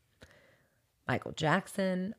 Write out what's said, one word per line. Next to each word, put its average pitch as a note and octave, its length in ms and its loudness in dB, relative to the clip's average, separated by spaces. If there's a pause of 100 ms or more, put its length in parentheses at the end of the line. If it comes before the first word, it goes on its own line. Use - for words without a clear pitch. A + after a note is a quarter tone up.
(1080)
Michael - 240 -2
Jackson, F#3 880 0